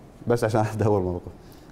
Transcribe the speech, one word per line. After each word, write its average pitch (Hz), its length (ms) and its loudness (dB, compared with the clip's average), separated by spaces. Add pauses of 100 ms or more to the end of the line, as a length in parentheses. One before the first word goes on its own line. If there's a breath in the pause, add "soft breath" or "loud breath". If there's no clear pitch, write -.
(280)
بس 117 160 2
عشان 110 260 2
<laughs> 107 40 -8
ادور 104 280 2
موقف. 87 300 -6 (400 loud breath)